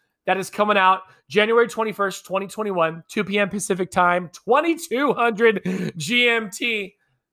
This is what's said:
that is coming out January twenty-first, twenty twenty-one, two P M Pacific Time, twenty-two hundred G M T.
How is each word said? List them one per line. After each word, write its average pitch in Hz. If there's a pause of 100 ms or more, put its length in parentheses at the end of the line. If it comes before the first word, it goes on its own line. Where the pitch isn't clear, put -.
(260)
that 185
is 185
coming 208
out 190 (280)
January 226
twenty-first, 202
twenty 190
twenty-one, 170
two 220
P 196
M 202
Pacific 185
Time, 180
twenty-two 285
hundred 202
G 240
M 226
T. 214 (380)